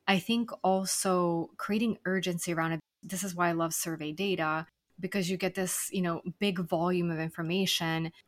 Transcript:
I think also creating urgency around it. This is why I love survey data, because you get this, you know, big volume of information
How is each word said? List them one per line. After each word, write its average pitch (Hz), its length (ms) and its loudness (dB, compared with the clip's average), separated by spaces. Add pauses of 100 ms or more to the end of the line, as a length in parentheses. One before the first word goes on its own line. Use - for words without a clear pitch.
I 196 100 6
think 233 320 0 (140)
also 185 960 2
creating 214 480 0
urgency 180 460 0
around 165 200 0
it. 160 80 -2 (240)
This 175 180 -6
is 185 140 -6
why 175 140 4
I - 20 2
love 165 200 0
survey 156 380 -4
data, 160 560 0 (340)
because 185 300 0
you 190 60 0
get 180 180 -2
this, - 360 -2
you 190 120 0
know, 170 180 0 (180)
big 202 200 0
volume 175 520 2
of 160 80 -2
information 165 920 0 (160)